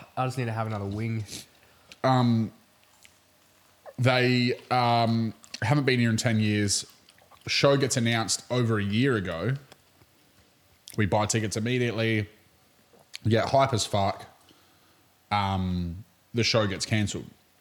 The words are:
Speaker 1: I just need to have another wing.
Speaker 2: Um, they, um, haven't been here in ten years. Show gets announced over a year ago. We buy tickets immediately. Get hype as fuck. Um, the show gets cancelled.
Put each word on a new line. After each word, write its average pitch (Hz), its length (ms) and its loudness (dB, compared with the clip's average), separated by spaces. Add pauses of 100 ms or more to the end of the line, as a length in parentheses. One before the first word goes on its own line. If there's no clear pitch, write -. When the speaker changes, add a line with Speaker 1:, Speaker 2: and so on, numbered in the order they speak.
(160)
Speaker 1:
I 127 100 -2
just 127 120 -6
need 127 60 -4
to 113 80 -4
have 110 140 -4
another 107 180 -6
wing. 107 400 -4 (800)
Speaker 2:
Um, 120 480 4 (1500)
they, 127 560 2 (160)
um, 117 640 2 (280)
haven't 143 220 2
been 127 140 2
here 117 120 2
in 110 60 2
ten 110 220 0
years. 104 480 0 (640)
Show 143 280 4
gets 131 200 0
announced 113 540 0
over 113 280 0
a 101 60 -2
year 113 320 0
ago. 92 380 -4 (1400)
We 107 100 2
buy 104 200 0
tickets 107 300 -4
immediately. 113 720 -2 (1000)
Get 107 220 2
hype 135 240 2
as 107 120 -2
fuck. - 420 -4 (1080)
Um, 92 720 -2 (300)
the 117 100 0
show 107 220 2
gets 95 200 -6
cancelled. 101 380 -2 (360)